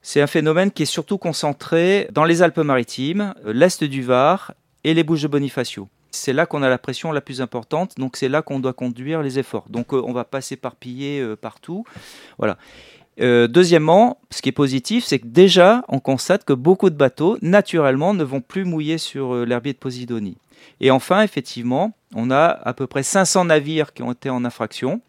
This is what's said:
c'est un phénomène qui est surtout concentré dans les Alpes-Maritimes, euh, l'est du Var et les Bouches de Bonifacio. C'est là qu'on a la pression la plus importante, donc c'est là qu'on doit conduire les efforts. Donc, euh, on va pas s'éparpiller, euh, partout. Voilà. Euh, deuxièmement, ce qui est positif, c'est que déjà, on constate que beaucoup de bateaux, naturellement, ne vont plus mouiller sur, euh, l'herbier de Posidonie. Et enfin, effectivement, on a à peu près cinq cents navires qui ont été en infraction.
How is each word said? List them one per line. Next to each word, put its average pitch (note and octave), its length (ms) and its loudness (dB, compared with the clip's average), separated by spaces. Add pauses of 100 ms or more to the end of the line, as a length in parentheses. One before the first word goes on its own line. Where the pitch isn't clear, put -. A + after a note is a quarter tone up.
c'est - 220 0
un D3 40 4
phénomène D#3+ 440 0
qui - 140 -4
est - 20 -2
surtout F#3 320 -6
concentré E3+ 920 -2
dans D3+ 120 2
les E3 160 2
Alpes-Maritimes, D#3 960 0 (100)
euh, G#2+ 80 -6
l'est D#3+ 320 2
du C3+ 180 -4
Var C3 520 2 (300)
et D#3 100 2
les D#3+ 100 2
Bouches D#3 180 -2
de D3+ 60 -2
Bonifacio. C#3 600 -4 (240)
C'est - 200 -6
là D#3 140 2
qu'on D3 160 -6
a C3 60 2
la B2+ 100 2
pression - 320 -8
la D3 100 -4
plus C3 200 -14
importante, C3+ 580 -6
donc C3 180 -6
c'est C3+ 120 -4
là D3 120 0
qu'on C#3 200 -6
doit B2+ 140 -4
conduire B2+ 460 -6
les C3+ 200 -4
efforts. A2+ 280 -8
Donc, A#2 240 -8
euh, C3 140 0
on B2 60 -8
va B2 100 -6
pas C3+ 180 -8
s'éparpiller, C3 800 -10
euh, A2+ 160 -6
partout. E3+ 500 -14 (540)
Voilà. G#2+ 180 -2 (640)
Euh, A#2+ 280 4
deuxièmement, E3+ 720 4 (120)
ce - 100 -12
qui - 80 -2
est C3 40 -4
positif, C#3+ 520 -2
c'est C#3 140 -2
que A2+ 80 -8
déjà, F#3 600 6
on C3+ 100 -2
constate C3+ 460 -2
que - 80 0
beaucoup E3+ 360 2
de D#3+ 60 0
bateaux, D3 480 0
naturellement, E3 720 2
ne F3+ 80 0
vont C3+ 180 -4
plus F#3+ 240 -8
mouiller D#3+ 340 -4
sur, C3+ 360 -6
euh, A#2+ 100 -2
l'herbier A#2+ 280 -4
de B2 60 -10
Posidonie. A#2+ 580 -8 (440)
Et C3 120 6
enfin, F3+ 300 2
effectivement, C#3+ 720 -4 (200)
on A#2 160 -4
a D3 160 4
à C#3 280 -2
peu C3+ 120 -6
près C#3 160 -4
cinq F#3+ 220 0
cents F3+ 200 2
navires D#3 480 0
qui - 120 -14
ont B2 80 -6
été C3+ 180 -8
en B2 140 -4
infraction. B2 640 -6